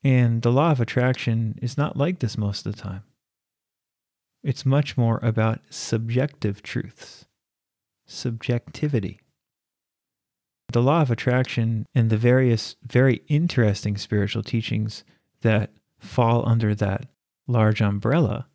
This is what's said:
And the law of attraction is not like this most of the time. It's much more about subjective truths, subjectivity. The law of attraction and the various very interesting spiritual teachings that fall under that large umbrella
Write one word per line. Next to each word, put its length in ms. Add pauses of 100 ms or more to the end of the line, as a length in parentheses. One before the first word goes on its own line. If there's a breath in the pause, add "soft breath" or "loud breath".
And 380
the 100
law 200
of 80
attraction 800
is 160
not 200
like 220
this 180
most 280
of 80
the 80
time. 220 (1400)
It's 220
much 320
more 240
about 380 (100)
subjective 920
truths, 640 (800)
subjectivity. 1120 (1500)
The 100
law 200
of 100
attraction 840
and 160
the 80
various 640
very 460
interesting 680
spiritual 440
teachings 600 (380 soft breath)
that 280 (300)
fall 480
under 260
that 340 (380)
large 360
umbrella 720